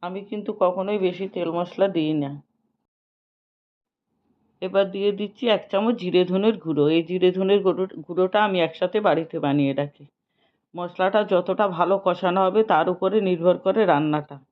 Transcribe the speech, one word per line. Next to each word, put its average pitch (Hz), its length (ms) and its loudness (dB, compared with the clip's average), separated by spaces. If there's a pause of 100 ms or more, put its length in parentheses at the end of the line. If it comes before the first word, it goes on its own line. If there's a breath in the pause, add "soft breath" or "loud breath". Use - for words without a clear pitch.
আমি 185 240 -10
কিন্তু 208 280 -10
কখনোই 190 460 0
বেশি 185 300 -2
তেল 170 240 -4
মশলা 175 360 -2
দিই 160 240 -2
না। 143 300 -4 (2250)
এবার 190 300 0
দিয়ে 196 220 -2
দিচ্ছি 208 360 -6
এক 208 220 0
চামচ 220 260 0
জিরে 180 280 2
ধনের 196 320 0
গুঁড়ো। 151 320 0
এই 165 140 2
জিরে 180 300 2
ধনের 190 300 2
গুঁড়ো, 185 240 0
গুঁড়োটা 185 580 -2
আমি 190 160 0
একসাথে 180 400 -2
বাড়িতে 165 380 0
বানিয়ে 143 360 0
রাখি। 143 320 -8 (680)
মশলাটা 185 480 0
যতটা 180 440 0
ভালো 180 360 0
কষানো 185 360 0
হবে 190 240 2
তার 175 240 2
উপরে 190 320 0
নির্ভর 180 380 2
করে 202 280 0
রান্নাটা। 151 540 0 (120)